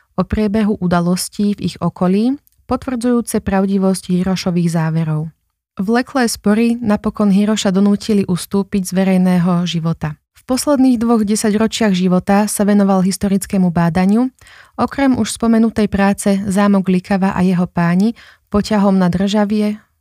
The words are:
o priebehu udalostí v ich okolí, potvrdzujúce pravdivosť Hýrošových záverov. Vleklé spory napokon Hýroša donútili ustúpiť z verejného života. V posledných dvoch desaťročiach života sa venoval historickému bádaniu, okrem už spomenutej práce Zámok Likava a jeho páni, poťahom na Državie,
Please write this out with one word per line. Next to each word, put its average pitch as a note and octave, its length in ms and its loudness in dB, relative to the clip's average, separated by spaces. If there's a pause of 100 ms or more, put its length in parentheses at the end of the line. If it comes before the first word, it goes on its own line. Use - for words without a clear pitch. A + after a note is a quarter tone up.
(140)
o - 80 -4
priebehu G#3+ 560 0
udalostí F3+ 800 -2
v F3+ 160 -6
ich - 80 -16
okolí, F#3+ 560 0 (320)
potvrdzujúce A#3+ 720 -2
pravdivosť F#3+ 720 -2
Hýrošových F3+ 560 0
záverov. D#3+ 640 -2 (480)
Vleklé A#3 480 -2
spory A#3 480 0
napokon G#3 560 0
Hýroša G#3 400 0
donútili G3+ 480 2
ustúpiť F#3+ 640 -4
z - 80 -10
verejného F#3 720 2
života. D#3+ 560 -4 (160)
V - 80 -20
posledných C4 560 0
dvoch A#3 240 2
desaťročiach G#3+ 720 0
života F#3 500 2
sa G3+ 240 -2
venoval G3 320 4
historickému F#3+ 720 0
bádaniu, F#3 560 2 (480)
okrem B3+ 400 0
už - 240 -4
spomenutej A3+ 480 2
práce G3 560 0
Zámok G3+ 480 2
Likava F#3+ 400 0
a - 80 -2
jeho F3+ 240 2
páni, F3+ 480 0 (400)
poťahom G3+ 400 2
na F#3 160 2
Državie, G#3 720 -2 (200)